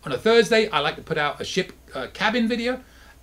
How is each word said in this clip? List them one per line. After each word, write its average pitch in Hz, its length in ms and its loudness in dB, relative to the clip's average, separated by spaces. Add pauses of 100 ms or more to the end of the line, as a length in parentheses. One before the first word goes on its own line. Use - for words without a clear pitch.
On - 80 -6
a - 40 -4
Thursday, 226 520 4
I 151 100 0
like 151 160 -2
to - 60 -16
put 160 160 -4
out 147 240 -2
a - 20 -8
ship, - 300 -4 (200)
uh, 123 200 -8
cabin 226 340 0
video. 240 320 -2 (440)